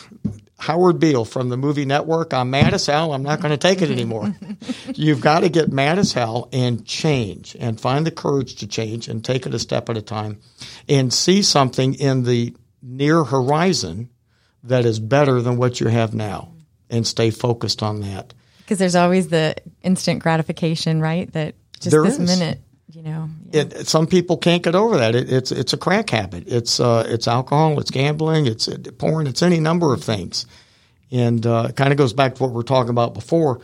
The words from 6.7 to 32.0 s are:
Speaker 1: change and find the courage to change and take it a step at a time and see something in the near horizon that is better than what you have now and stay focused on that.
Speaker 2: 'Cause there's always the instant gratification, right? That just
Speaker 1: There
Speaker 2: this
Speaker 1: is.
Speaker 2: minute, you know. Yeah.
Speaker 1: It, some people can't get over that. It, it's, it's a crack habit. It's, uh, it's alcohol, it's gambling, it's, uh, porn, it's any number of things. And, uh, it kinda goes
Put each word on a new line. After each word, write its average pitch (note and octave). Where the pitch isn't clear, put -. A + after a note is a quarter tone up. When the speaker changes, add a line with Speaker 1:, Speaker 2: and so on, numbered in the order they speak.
Speaker 1:
change B2
and A2+
find C#3+
the D#3+
courage C#3+
to G#2
change A2+
and A2+
take B2+
it A#2
a A2+
step A#2+
at A#2
a G#2
time G#2+
and C3
see G3
something C3+
in C3+
the A#2+
near C#3+
horizon B2+
that B2
is A2
better B2+
than B2
what B2
you -
have A2+
now G#2+
and A#2
stay A2+
focused A2+
on G#2+
that. G2
Speaker 2:
'Cause F#3+
there's F3+
always F3
the D#3
instant F3+
gratification, D#3+
right? D#3+
That D#3
just -
Speaker 1:
There D3+
Speaker 2:
this A#3+
Speaker 1:
is. F3+
Speaker 2:
minute, F3
you D#3+
know. D#3
Yeah. D3+
Speaker 1:
It, -
some D#3+
people F3
can't E3+
get F3
over G#3+
that. A#2
It, B2+
it's, C3
it's C#3
a D3
crack G#3
habit. F#2+
It's, A#2+
uh, A#2
it's A#2
alcohol, C#3+
it's -
gambling, D3+
it's, A2+
uh, G2
porn, D#3+
it's C3
any E3+
number D#3+
of D3+
things. -
And, A#2
uh, A#2
it -
kinda C#3+
goes C#3